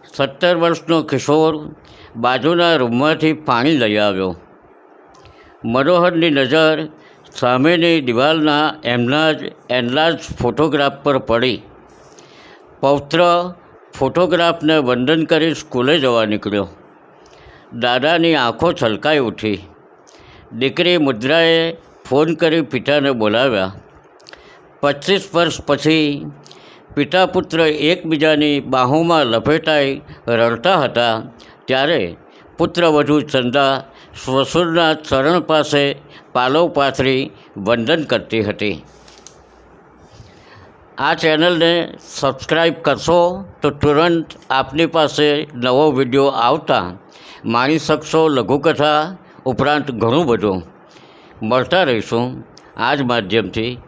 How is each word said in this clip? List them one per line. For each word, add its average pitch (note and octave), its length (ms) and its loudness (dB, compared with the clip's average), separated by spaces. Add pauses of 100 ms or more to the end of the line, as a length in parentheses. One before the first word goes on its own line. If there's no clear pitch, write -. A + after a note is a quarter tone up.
(140)
સત્તર F3 400 0
વર્ષનો E3 460 0
કિશોર D3+ 720 -2 (400)
બાજુના C#3+ 600 0
રૂમમાંથી D3+ 580 0
પાણી C3+ 380 0
લઈ A2+ 260 2
આવ્યો. F#2+ 380 0 (1300)
મનોહરની E3 640 2
નજર D3+ 600 2 (440)
સામેની D#3+ 680 2
દિવાલના D3 720 0 (100)
એમના B2 480 0
જ - 200 -6 (180)
એનલાર્જ B2+ 500 0
ફોટોગ્રાફ C#3 840 -2
પર C#3 140 2
પડી. A#2 440 -2 (1160)
પૌત્ર C#3+ 420 0 (760)
ફોટોગ્રાફને E3 760 0
વંદન C3 460 0
કરી D#3 300 0
સ્કૂલે C3 460 0
જવા A#2+ 260 2
નીકળ્યો. G#2 420 -2 (1040)
દાદાની C#3+ 640 2
આંખો C3 380 0
છલકાઈ C3+ 460 0
ઉઠી. G#2+ 420 -4 (960)
દીકરી D#3+ 400 0
મુદ્રાએ E3 760 0 (360)
ફોન D#3 240 2
કરી E3 280 0
પિતાને C#3 500 -2
બોલાવ્યા. G#2+ 640 0 (1080)
પચીસ C#3+ 520 -2
વર્ષ E3 280 0
પછી D3+ 640 0 (680)
પિતા F3 300 2
પુત્ર F3+ 360 -2
એકબીજાની D3+ 1000 0
બાહોમાં C#3 680 2
લપેટાઈ C#3+ 760 0 (260)
રડતા A#2 500 2
હતા, A#2 460 0 (420)
ત્યારે C3 500 -2 (420)
પુત્રવધુ D3+ 640 2
ચંદા C3+ 600 0 (420)
શ્વશુરના D#3+ 680 0
ચરણ D3+ 460 0
પાસે D3 580 0 (360)
પાલવ C3+ 340 2
પાથરી C3+ 640 0 (260)
વંદન A#2 460 0
કરતી A2+ 380 -2
હતી. G2+ 420 -4 (2250)
આ D3 160 0
ચેનલને E3 840 2
સબસ્ક્રાઇબ D#3 840 -2
કરશો F3 640 0 (160)
તો D3 80 0
તુરંત D3+ 560 0 (240)
આપની C3+ 360 0
પાસે D3+ 680 0
નવો B2+ 380 2
વીડિયો C3+ 340 2
આવતા B2 680 0 (520)
માણી B2+ 340 0
શકશો D#3 480 0
લઘુકથા D3+ 880 0 (280)
ઉપરાંત C3+ 460 -2
ઘણું A#2 340 0
બધું. G2 380 0 (800)
મળતા B2+ 400 0
રહીશું B2 600 -2 (340)
આ B2+ 180 0
જ C#3+ 60 -4
માધ્યમથી. A2+ 760 -2 (100)